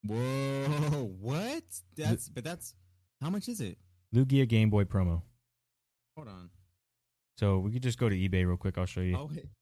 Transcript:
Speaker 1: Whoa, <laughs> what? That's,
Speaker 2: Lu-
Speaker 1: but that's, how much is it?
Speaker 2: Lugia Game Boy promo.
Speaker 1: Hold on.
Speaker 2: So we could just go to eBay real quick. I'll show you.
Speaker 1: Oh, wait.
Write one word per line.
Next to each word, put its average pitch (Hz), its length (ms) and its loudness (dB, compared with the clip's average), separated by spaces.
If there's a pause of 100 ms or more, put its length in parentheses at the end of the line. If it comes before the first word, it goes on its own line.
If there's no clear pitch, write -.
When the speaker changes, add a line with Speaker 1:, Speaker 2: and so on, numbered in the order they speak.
Speaker 1:
Whoa, 139 1080 0
<laughs> 92 60 -12
what? 202 420 -4 (320)
That's, - 340 0
Speaker 2:
Lu- - 60 -18
Speaker 1:
but 123 80 -8
that's, 175 300 -10 (480)
how 147 80 -2
much 196 180 -4
is 226 140 -6
it? 98 160 -6 (380)
Speaker 2:
Lugia 131 320 6
Game 110 220 6
Boy 104 160 4
promo. 87 360 2 (960)
Speaker 1:
Hold 151 120 -14
on. 90 200 -16 (880)
Speaker 2:
So 98 220 2
we 98 120 -2
could 123 120 -4
just 120 160 -2
go 120 100 4
to 101 60 2
eBay 92 320 2
real 90 100 2
quick. 92 200 -4
I'll 92 80 0
show 90 160 -6
you. 90 140 0
Speaker 1:
Oh, 143 160 -4
wait. 156 140 -10 (160)